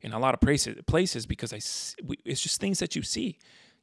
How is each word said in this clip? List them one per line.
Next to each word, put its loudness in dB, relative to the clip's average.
in -8
a -4
lot 6
of 0
places, 4
places 2
because -6
I -8
s-, -6
we, -6
it's -2
just 0
things 0
that -2
you -2
see. -4